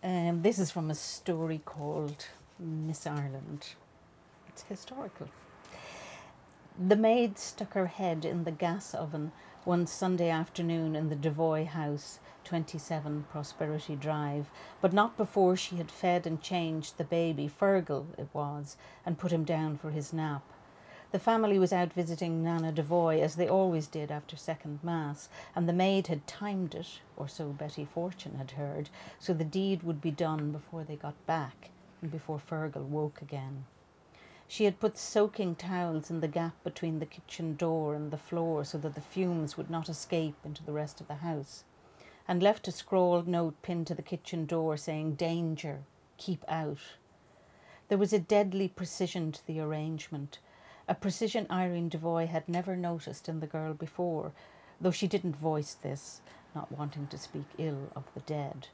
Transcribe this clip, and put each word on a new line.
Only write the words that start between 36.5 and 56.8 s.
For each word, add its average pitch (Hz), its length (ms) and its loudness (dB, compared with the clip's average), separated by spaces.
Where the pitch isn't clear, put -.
between 160 360 -2
the 156 60 -2
kitchen - 520 -6
door 160 360 2
and 151 160 -4
the 147 80 -4
floor 165 460 0
so 151 140 -6
that 147 180 -4
the 147 60 -10
fumes 175 560 0
would 151 120 -6
not 165 200 -4
escape 160 460 0
into 151 180 -10
the 151 100 -6
rest 151 280 -4
of 160 60 -16
the 147 80 -6
house, 151 500 -6
and 180 160 2
left 208 280 6
a - 20 -4
scrawled 175 560 4
note 170 340 2
pinned 170 260 -2
to 170 80 -2
the 156 60 -8
kitchen 165 440 -4
door 160 320 2
saying, 156 380 -2
'Danger, 160 680 -2
keep - 300 -4
out.' 151 500 -4
There 202 80 4
was 202 160 4
a 208 60 6
deadly 196 500 4
precision 170 640 -2
to - 120 -12
the 156 160 -4
arrangement, 151 800 -4
a 175 100 0
precision 208 540 -2
Irene 180 380 0
Devoy 165 380 0
had 165 240 -2
never 180 260 0
noticed 170 540 -4
in 160 100 -2
the 156 80 -4
girl 156 260 -4
before, 156 600 -2
though 180 100 4
she 190 160 0
didn't 170 300 0
voice 151 380 0
this, - 440 -8
not - 160 -8
wanting 143 380 -6